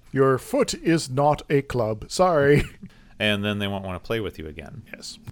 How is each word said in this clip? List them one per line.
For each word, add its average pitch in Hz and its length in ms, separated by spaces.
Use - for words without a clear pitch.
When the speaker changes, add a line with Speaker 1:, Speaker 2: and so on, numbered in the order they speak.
Speaker 1:
Your 135 260
foot - 340
is 165 380
not 143 400
a 143 100
club. 110 500
Sorry. 147 580
<laughs> - 40
Speaker 2:
And 104 240
then 104 160
they 101 80
won't 98 160
wanna 92 160
play 117 200
with 92 200
you 80 80
again. 78 340
Speaker 1:
Yes. - 260